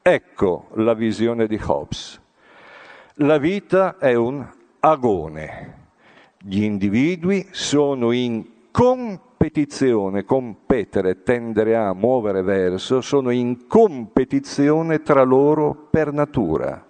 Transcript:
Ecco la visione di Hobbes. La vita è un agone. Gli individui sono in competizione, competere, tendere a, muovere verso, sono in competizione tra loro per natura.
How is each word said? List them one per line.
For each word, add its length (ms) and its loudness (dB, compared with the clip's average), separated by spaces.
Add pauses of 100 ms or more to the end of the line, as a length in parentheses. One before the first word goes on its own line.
Ecco 760 0
la 180 2
visione 500 0
di 180 -6
Hobbes. 560 -6 (960)
La 200 4
vita 640 0
è 160 2
un 280 0 (360)
agone. 1040 -2 (560)
Gli 240 -4
individui 880 -2
sono 600 0
in 600 -4
competizione, 1500 0
competere, 960 -2
tendere 540 0
a, 180 0
muovere 480 0
verso, 580 0
sono 300 0
in 380 -2
competizione 1400 0
tra 180 4
loro 540 2
per 360 -2
natura. 800 -4